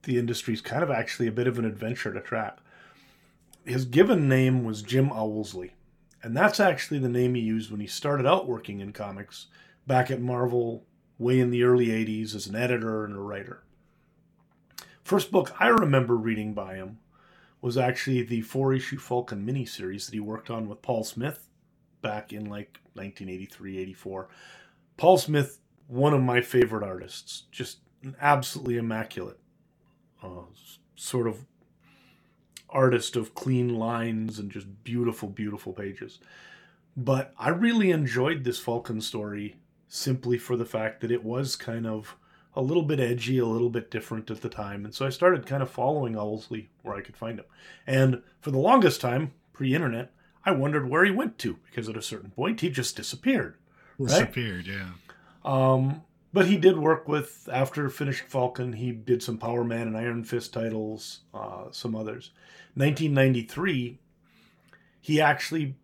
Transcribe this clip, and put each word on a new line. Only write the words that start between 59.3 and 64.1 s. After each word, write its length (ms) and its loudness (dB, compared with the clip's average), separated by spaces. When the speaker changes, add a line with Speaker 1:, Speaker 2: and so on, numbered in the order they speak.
Speaker 1:
Power 280 -2
Man 220 -2
and 100 -4
Iron 260 -4
Fist 300 -6
titles, 680 -6
uh, 380 -10
some 260 -6
others. 340 -10
Nineteen 400 0
ninety-three, 840 2